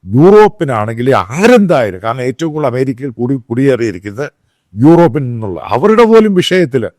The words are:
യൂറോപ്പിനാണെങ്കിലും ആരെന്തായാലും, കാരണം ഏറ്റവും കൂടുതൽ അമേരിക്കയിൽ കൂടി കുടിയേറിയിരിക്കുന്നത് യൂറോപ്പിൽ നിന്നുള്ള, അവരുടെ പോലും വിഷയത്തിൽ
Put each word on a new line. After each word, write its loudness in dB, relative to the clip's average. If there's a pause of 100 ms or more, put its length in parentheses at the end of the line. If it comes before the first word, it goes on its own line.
(140)
യൂറോപ്പിനാണെങ്കിലും 2
ആരെന്തായാലും, 0
കാരണം -6
ഏറ്റവും -6
കൂടുതൽ -4
അമേരിക്കയിൽ -6
കൂടി -4 (140)
കുടിയേറിയിരിക്കുന്നത് -4 (540)
യൂറോപ്പിൽ 4
നിന്നുള്ള, -10 (140)
അവരുടെ 2
പോലും 4
വിഷയത്തിൽ -2 (140)